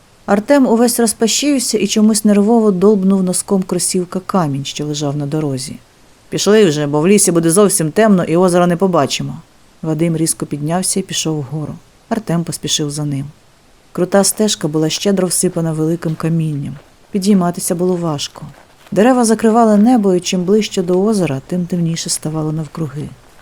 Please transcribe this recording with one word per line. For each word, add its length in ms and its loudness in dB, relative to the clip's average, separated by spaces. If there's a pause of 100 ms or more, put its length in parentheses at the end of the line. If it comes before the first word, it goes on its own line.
(260)
Артем 400 2
увесь 340 2
розпашівся 760 0
і 80 0
чомусь 380 2
нервово 460 4
долбнув 520 2
носком 400 -2
кросівка 640 -4
камінь, 380 -2
що 200 -8
лежав 320 -4
на 100 -4
дорозі. 500 -4 (520)
«Пішли 360 4
вже, 220 2
бо 140 0
в 80 2
лісі 240 4
буде 180 2
зовсім 400 2
темно 340 2
і 120 0
озера 300 4
не 100 2
побачимо». 600 0 (460)
Вадим 340 -2
різко 300 -4
піднявся 540 -4
і 20 -2
пішов 340 -6
вгору. 380 -8 (340)
Артем 360 -2
поспішив 460 -4
за 140 -6
ним. 200 -4 (680)
Крута 320 2
стежка 440 -2
була 200 0
щедро 400 -2
всипана 440 -2
великим 420 -2
камінням. 640 -4 (340)
Підійматися 640 0
було 220 0
важко. 500 -6 (460)
Дерева 320 4
закривали 520 4
небо, 380 4
і 60 0
чим 240 -4
ближче 380 0
до 200 0
озера, 440 0
тим 200 -4
темніше 440 -4
ставало 420 -4
навкруги. 560 -8 (340)